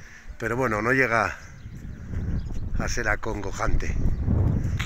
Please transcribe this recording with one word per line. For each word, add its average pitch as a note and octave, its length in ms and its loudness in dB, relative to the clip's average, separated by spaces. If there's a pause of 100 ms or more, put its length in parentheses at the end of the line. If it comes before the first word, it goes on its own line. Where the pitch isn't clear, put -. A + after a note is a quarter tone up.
(380)
Pero A2+ 180 -2
bueno, A2+ 280 2
no A#2 80 2
llega A#2 440 2 (1400)
a G#2+ 100 2
ser A#2 200 0
acongojante. G#2 800 2 (1000)